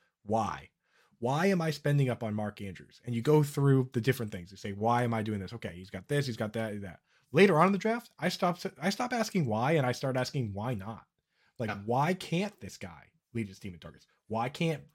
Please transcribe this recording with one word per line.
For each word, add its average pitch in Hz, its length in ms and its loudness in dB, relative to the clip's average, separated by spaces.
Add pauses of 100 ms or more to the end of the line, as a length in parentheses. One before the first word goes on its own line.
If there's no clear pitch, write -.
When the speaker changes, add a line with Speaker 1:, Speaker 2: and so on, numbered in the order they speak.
(240)
Speaker 1:
"Why? 101 460 -2 (500)
Why 139 260 2
am 196 160 4
I 160 100 0
spending 143 380 2
up 117 120 -2
on 110 120 -4
Mark 104 280 -4
Andrews?" - 440 -12
And 120 100 -2
you 117 60 0
go 151 220 6
through 139 500 4
the 120 80 0
different 113 320 0
things. 90 180 -10
You 98 60 -20
say, 104 160 -6
"Why 113 300 2
am 117 100 0
I 110 100 0
doing 107 160 -2
this? 92 140 -8
Okay, 113 200 -8
he's 92 160 -14
got 92 200 -10
this, 143 160 0
he's 120 120 -6
got 107 160 -4
that, 110 280 -4
that." 90 180 -12 (320)
Later 175 280 8
on 170 80 8
in 196 40 4
the 196 80 0
draft, 226 400 -4
I 170 80 0
stopped, 175 380 -2 (160)
I 170 80 0
stopped 247 240 -2
asking 214 320 0
why, 113 280 0
and 143 140 2
I 123 60 0
start 131 240 -4
asking, 127 360 -2
"Why 110 200 -4
not?" 104 320 -10 (540)
Like, 113 100 -4
Speaker 2:
Yeah. 101 160 -6
Speaker 1:
why 135 300 2
can't 185 440 -4
this - 180 -14
guy 82 260 -16 (300)
lead 117 140 -4
his 95 120 -16
team 95 160 -10
in 80 40 -18
targets? 73 280 -20 (200)
Why 113 220 -2
can't 160 320 -4 (140)